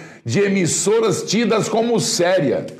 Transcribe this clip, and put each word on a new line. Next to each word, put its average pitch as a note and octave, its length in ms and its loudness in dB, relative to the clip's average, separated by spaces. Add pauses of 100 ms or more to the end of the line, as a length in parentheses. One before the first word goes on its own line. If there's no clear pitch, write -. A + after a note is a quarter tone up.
(260)
de A#2 140 0
emissoras G3+ 840 2
tidas G#3+ 460 0
como A3+ 300 0
séria. E3+ 680 0 (140)